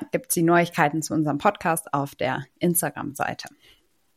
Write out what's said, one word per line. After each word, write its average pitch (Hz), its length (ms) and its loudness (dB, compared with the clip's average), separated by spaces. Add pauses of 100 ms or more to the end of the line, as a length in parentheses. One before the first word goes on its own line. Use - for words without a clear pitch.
(140)
gibt's - 220 -2
die 170 80 2
Neuigkeiten 165 580 4
zu - 120 -6
unserem 151 240 0
Podcast 165 560 0
auf 143 220 -2
der 131 300 -4 (140)
Instagram-Seite. - 880 -2 (680)